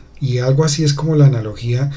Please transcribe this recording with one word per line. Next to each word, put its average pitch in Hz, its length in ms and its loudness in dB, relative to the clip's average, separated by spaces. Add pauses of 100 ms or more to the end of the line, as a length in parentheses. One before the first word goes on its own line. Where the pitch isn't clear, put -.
(200)
y 123 200 -2
algo 135 260 2
así 160 180 -2
es 143 100 2
como 156 220 -2
la 147 120 6
analogía 120 680 -2